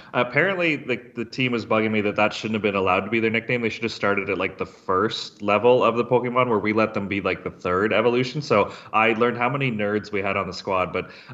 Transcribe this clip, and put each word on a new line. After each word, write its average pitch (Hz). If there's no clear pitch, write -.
Apparently, 165
the, 123
the 117
team 123
was 110
bugging 110
me 110
that 101
that 107
shouldn't 110
have 101
been 101
allowed 95
to 101
be 113
their 110
nickname. 117
They 113
should -
have 110
started 101
at, 92
like, 92
the 90
first -
level 104
of 113
the 120
Pokemon, 123
where 110
we 104
let 107
them 101
be, 98
like, 92
the 85
third 95
evolution. 120
So 104
I 110
learned 113
how 120
many 139
nerds 104
we 101
had 98
on 95
the 92
squad, 92
but, 90